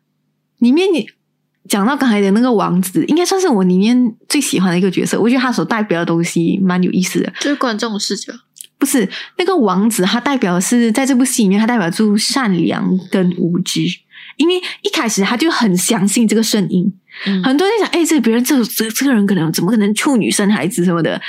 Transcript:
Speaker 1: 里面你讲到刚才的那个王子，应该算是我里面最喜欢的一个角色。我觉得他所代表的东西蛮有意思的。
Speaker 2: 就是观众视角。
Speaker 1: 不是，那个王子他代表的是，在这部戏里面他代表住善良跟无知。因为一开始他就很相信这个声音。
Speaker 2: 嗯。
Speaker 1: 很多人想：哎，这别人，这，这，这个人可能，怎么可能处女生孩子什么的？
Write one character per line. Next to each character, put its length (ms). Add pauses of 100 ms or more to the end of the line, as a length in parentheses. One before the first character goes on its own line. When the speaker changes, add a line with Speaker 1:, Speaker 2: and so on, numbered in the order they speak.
(580)
Speaker 1:
里 120
面 220
你 160 (580)
讲 200
到 100
刚 120
才 120
的 120
那 80
个 120
王 300
子， 240
应 100
该 80
算 160
是 80
我 160
里 140
面 360 (140)
最 100
喜 220
欢 100
的 80
一 40
个 80
角 140
色。 140
我 100
觉 60
得 60
他 100
所 140
代 180
表 180
的 60
东 160
西 400
蛮 200
有 100
意 100
思 180
的。 200
Speaker 2:
就 80
是 80
观 220
众 200
视 180
角。 160 (460)
Speaker 1:
不 60
是， 240 (300)
那 60
个 120
王 320
子 140
他 180
代 160
表 180
的 60
是， 320
在 140
这 80
部 100
戏 180
里 60
面 100
他 80
代 120
表 120
住 260
善 380 (100)
良 220 (240)
跟 280
无 220
知。 260 (500)
因 100
为 80 (280)
一 100
开 160
始 140
他 120
就 160
很 240
相 320
信 220
这 80
个 60
声 260
音。 240 (340)
Speaker 2:
嗯。 160
Speaker 1:
很 140
多 100
人 140
想： 80
哎， 160
这 160
别 140
人， 100
这， 200
这， 260
这 160
个 80
人 120
可 80
能， 160
怎 140
么 60
可 80
能 160
处 240
女 120
生 200
孩 180
子 160
什 80
么 100
的？ 160 (100)